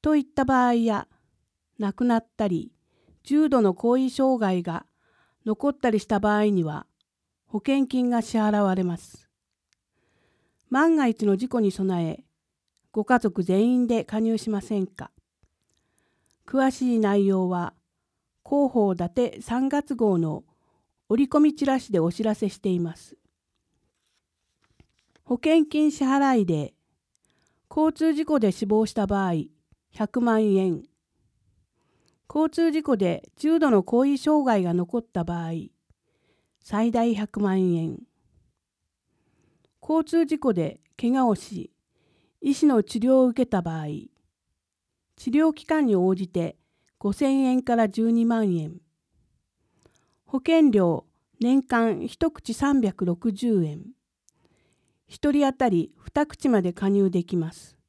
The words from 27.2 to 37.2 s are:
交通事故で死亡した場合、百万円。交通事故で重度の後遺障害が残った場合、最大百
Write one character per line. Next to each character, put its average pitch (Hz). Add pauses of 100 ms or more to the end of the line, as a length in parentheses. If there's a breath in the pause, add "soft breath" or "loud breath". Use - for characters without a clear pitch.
交 311
通 320
事 302
故 302
で 214
死 -
亡 214
し -
た 208
場 196
合、 175 (580)
百 220
万 220
円。 190 (1400)
交 311
通 330
事 302
故 277
で 185
重 302
度 294
の 202
後 240
遺 277
障 302
害 214
が 175
残 180
っ 226
た 185
場 170
合、 165 (1080)
最 220
大 233
百 208